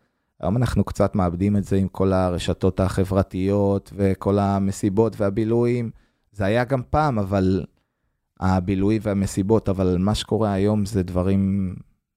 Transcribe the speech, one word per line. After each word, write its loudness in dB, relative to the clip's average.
היום 0
אנחנו 2
קצת 0
מאבדים 0
את 0
זה -2
עם 2
כל 0
הרשתות 0
החברתיות 0
וכל 0
המסיבות 0
והבילויים. 0
זה -4
היה 2
גם -2
פעם, 0
אבל 0
הבילוי 0
והמסיבות, 0
אבל 2
מה 0
שקורה -2
היום 0
זה -2
דברים 0